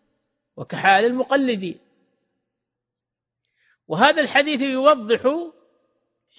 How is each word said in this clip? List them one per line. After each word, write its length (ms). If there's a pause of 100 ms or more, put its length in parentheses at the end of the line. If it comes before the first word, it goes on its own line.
(580)
وكحال 480
المقلدين. 720 (2000)
وهذا 340
الحديث 400
يوضح 600 (1160)